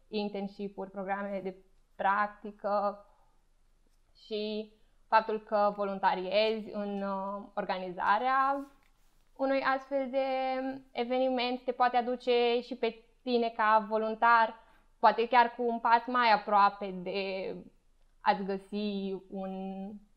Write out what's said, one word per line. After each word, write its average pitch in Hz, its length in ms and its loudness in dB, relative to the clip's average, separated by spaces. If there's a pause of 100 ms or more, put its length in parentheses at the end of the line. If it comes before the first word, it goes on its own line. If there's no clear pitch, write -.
internship-uri, 202 840 -8
programe 196 520 -6
de 190 120 -6 (400)
practică 202 1080 -2 (1200)
și 214 480 -6 (340)
faptul 220 320 2
că 208 360 0
voluntariezi 196 960 0
în, 202 300 -6
uh, 196 420 -6 (100)
organizarea 214 1160 -2 (640)
unui 269 260 -2 (160)
astfel 269 320 -4
de 269 180 -2 (640)
eveniment 254 720 -2
te 262 80 -4
poate 247 260 2
aduce 240 640 2
și 247 140 -10
pe 226 280 -4 (180)
tine 233 340 0
ca 214 340 4
voluntar, 220 680 4 (400)
poate 226 280 4
chiar 240 300 6
cu 247 60 -4
un 233 160 0
pas 233 260 4
mai 247 260 4
aproape 202 720 4
de 190 520 -6 (720)
a-ți 202 160 2
găsi 196 720 -6 (140)
un 190 560 -8 (320)